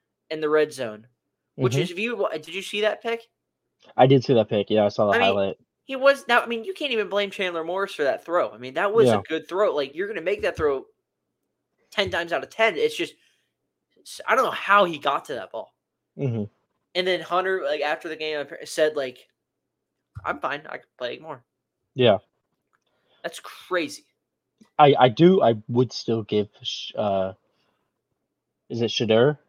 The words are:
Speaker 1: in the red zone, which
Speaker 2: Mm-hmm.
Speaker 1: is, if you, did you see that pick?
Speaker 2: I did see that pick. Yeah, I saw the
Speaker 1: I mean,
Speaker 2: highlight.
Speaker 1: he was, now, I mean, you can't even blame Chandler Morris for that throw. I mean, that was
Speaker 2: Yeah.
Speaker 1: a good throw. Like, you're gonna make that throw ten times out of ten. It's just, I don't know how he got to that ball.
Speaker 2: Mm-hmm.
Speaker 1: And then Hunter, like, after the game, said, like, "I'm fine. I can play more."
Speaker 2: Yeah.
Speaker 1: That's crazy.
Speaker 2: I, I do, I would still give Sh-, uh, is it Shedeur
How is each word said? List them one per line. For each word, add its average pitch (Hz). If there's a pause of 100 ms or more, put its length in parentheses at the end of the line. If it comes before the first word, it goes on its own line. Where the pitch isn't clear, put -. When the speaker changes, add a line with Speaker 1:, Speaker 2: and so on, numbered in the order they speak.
(300)
Speaker 1:
in 160
the 156
red 151
zone, 110 (500)
which 127
Speaker 2:
Mm-hmm. 139
Speaker 1:
is, 175
if 175
you, 220
did 160
you 180
see 208
that 208
pick? 233 (640)
Speaker 2:
I 127
did 135
see 139
that 110
pick. 104
Yeah, 107
I -
saw 104
the -
Speaker 1:
I 95
mean, 95
Speaker 2:
highlight. 98 (260)
Speaker 1:
he 269
was, 269
now, 240
I -
mean, 233
you 190
can't 277
even 208
blame 202
Chandler 180
Morris 185
for 151
that 131
throw. 165
I 104
mean, 127
that 185
was 175
Speaker 2:
Yeah. 110
Speaker 1:
a 101
good 156
throw. 180
Like, 143
you're 190
gonna 208
make 202
that 180
throw 143 (1040)
ten 196
times 170
out 139
of 135
ten. 220
It's 151
just, 165 (1160)
I 208
don't 247
know 160
how 202
he 170
got 147
to 147
that 101
ball. - (420)
Speaker 2:
Mm-hmm. 117 (500)
Speaker 1:
And 180
then 180
Hunter, 185
like, 143
after 156
the 156
game, 156 (220)
said, 151
like, 131 (960)
"I'm -
fine. 143
I -
can - (100)
play 127
more." 147 (500)
Speaker 2:
Yeah. 117 (1040)
Speaker 1:
That's -
crazy. - (720)
Speaker 2:
I, 143
I 127
do, 175
I 117 (120)
would 123
still 113
give 104 (140)
Sh-, -
uh, 98 (1400)
is 117
it 113
Shedeur 120 (120)